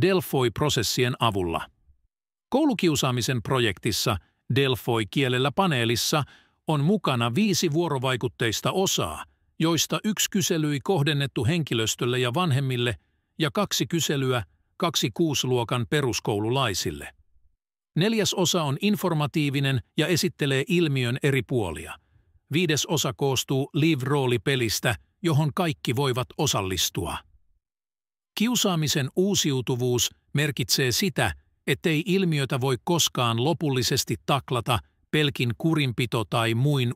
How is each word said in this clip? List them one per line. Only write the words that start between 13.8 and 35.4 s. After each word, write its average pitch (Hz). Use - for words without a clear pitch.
kyselyä 135
kaksi 160
kuusluokan 127
peruskoululaisille. 113
Neljäs 208
osa 180
on 143
informatiivinen 147
ja 156
esittelee 143
ilmiön 135
eri 135
puolia. 90
Viides 156
osa 151
koostuu 135
live-roolipelistä, 131
johon 156
kaikki 160
voivat 127
osallistua. 92
Kiusaamisen 170
uusiutuvuus 131
merkitsee 139
sitä, 131
ettei 156
ilmiötä 156
voi 131
koskaan 123
lopullisesti 135
taklata 127
pelkin 139